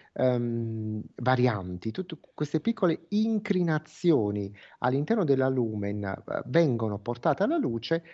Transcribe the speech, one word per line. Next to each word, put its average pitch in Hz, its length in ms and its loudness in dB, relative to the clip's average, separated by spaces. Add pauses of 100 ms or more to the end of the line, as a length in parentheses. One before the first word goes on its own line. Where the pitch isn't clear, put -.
(140)
ehm, 117 840 0 (160)
varianti, 113 760 0
tutte - 260 -8 (160)
queste 151 260 -2
piccole 196 500 0
incrinazioni 165 1400 0 (280)
all'interno 147 440 0
della 131 240 4
Lumen, 107 560 -2
eh, - 420 -6
vengono 120 520 2
portate 139 460 -2
alla 294 140 0
luce, 165 440 -2 (120)